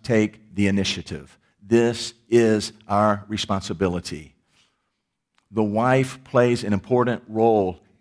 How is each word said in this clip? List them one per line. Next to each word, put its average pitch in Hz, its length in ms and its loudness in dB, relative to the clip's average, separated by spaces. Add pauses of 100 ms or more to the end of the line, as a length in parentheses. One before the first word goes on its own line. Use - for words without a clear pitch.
take 107 500 0
the 101 140 0
initiative. 90 680 -4 (240)
This 117 540 0 (160)
is 110 440 2 (140)
our 104 400 0
responsibility. 87 1080 -6 (1120)
The 107 140 0
wife 127 600 0
plays 120 380 2
an 104 100 -4
important 120 540 0
role 107 520 2 (220)